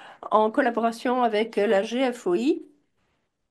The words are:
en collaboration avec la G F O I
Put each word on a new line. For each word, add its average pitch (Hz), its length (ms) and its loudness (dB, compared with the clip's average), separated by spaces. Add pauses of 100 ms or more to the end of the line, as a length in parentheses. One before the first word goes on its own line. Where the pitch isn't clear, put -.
(300)
en 214 220 4
collaboration 233 720 0
avec 220 320 0
la 202 260 2
G 240 300 -2
F 240 160 -6
O 175 80 2
I 285 300 0 (840)